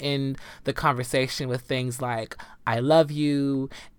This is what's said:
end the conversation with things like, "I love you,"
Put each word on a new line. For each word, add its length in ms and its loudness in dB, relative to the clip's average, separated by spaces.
end 360 -2
the 80 0
conversation 760 0
with 140 -4
things 400 -4
like, 340 -4
"I 140 2
love 320 6
you," 580 0